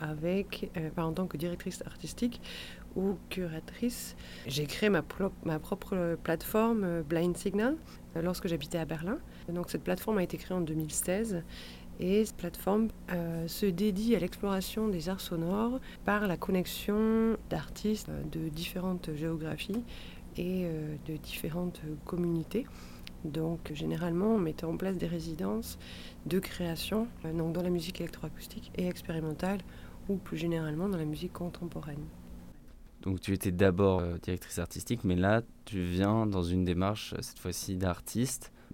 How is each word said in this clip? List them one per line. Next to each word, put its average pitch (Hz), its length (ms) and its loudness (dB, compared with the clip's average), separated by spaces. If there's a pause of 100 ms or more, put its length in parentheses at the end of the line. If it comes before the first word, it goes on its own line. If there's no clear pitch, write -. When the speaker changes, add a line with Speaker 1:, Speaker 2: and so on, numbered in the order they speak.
Speaker 1:
avec, 165 760 -2
euh, 156 140 -2
pas 170 140 0
en 160 80 2
tant 185 140 0
que 175 100 -4
directrice 175 500 -4
artistique - 540 -4 (560)
ou 190 200 2 (120)
curatrice. 180 880 -4 (300)
J'ai 135 180 0
créé 208 240 2
ma 175 140 6
plo-, - 300 0 (120)
ma 156 140 0
propre 175 640 0
plateforme, 214 640 4
euh, 170 180 2
Blind 170 340 4
Signal, 208 400 2 (400)
euh, 165 60 0
lorsque 180 260 0
j'habitais 165 300 0
à 160 80 0
Berlin. 165 320 -2 (340)
Donc, 175 180 -2
cette 156 140 -2
plateforme 185 340 2
a 185 60 6
été 170 140 -4
créée - 180 -4
en 185 40 2
deux 160 140 0
mille 156 180 0
seize. 190 520 0 (560)
Et 196 240 6
cette - 120 -4
plateforme, 202 520 2 (220)
euh, 170 360 0
se 170 200 2
dédie 208 500 4
à - 20 4
l'exploration 196 720 0
des 175 200 0
arts 190 120 -2
sonores 202 580 2 (260)
par 208 220 4
la 175 100 2
connexion 220 1000 4 (140)
d'artistes, 202 580 0
euh, 147 160 -4
de 160 240 -2
différentes 175 640 -2
géographies 160 720 -2 (520)
et, 180 280 0
euh, 156 320 -2 (100)
de 156 100 -2
différentes 175 640 -4 (240)
communautés. 170 640 0 (580)
Donc 160 480 -2
généralement, 165 600 0
on 220 40 4
mettait 165 280 0
en 165 100 -2
place 185 220 0
des 170 80 -2
résidences 175 720 -2 (480)
de 180 120 4
création, 185 720 0 (160)
euh, 160 80 -2
donc 165 200 2
dans 175 100 0
la 180 80 2
musique 175 300 0
électroacoustique - 760 -8
et 180 100 2
expérimentale 175 720 -2 (480)
ou 196 80 2
plus 175 200 -4
généralement 165 520 0
dans 190 100 0
la 156 80 0
musique 151 260 -2
contemporaine. 156 720 -6 (960)
Speaker 2:
Donc 95 200 0
tu 101 120 0
étais 95 200 2
d'abord, 95 480 8
euh, 87 180 0
directrice - 400 -4
artistique, - 460 -2
mais 90 120 6
là 101 240 6 (240)
tu 98 160 -4
viens 98 460 4
dans 98 160 2
une 90 220 4
démarche, 92 500 2
euh, - 80 -4
cette - 160 -10
fois-ci 92 400 -4
d'artiste, 98 720 0 (220)